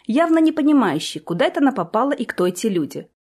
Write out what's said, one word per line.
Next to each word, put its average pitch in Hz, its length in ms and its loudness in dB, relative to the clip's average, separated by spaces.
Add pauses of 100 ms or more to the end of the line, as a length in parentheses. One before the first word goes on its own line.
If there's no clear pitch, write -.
явно 320 320 2
не 320 120 4
понимающей, 269 680 0
куда 175 260 -2
это - 140 -2
она 277 120 4
попала 233 400 -2
и 240 120 -4
кто - 220 -2
эти 185 220 -2
люди. 165 400 -4 (220)